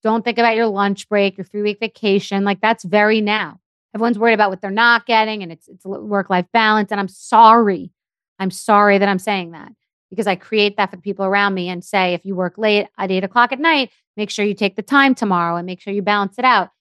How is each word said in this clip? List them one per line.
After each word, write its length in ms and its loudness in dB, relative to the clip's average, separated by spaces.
Don't 200 -2
think 140 -4
about 180 2
your 120 0
lunch 420 -2
break, 300 0
your 80 -10
three-week 340 -6
vacation. 640 -2
Like, 160 -2
that's 240 -2
very 380 2
now. 380 -4
Everyone's 240 -2
worried 160 2
about 160 2
what 100 -10
they're 100 -8
not 360 2
getting, 360 0
and 80 -12
it's, 160 -20
it's 200 -20
l-, 160 -10
work-life 500 -2
balance. 380 2
And 100 -4
I'm 80 -6
sorry. 840 4
I'm 120 -4
sorry 480 2
that 100 2
I'm 120 -2
saying 320 -6
that 200 -20
because 160 -6
I 80 0
create 420 -2
that 140 -2
for 60 -20
the 60 -20
people 220 -6
around 300 0
me 140 -6
and 140 -10
say, 320 -2
"If 120 -10
you 80 -8
work 240 -6
late 300 0
at 140 -4
eight 100 -2
o'clock 300 0
at 80 -8
night, 320 0
make 120 -6
sure 160 -4
you 100 -2
take 200 -2
the 80 -8
time 320 2
tomorrow 400 -2
and 100 -6
make 160 -12
sure 140 -10
you 80 -4
balance 340 -2
it 80 -6
out." 260 2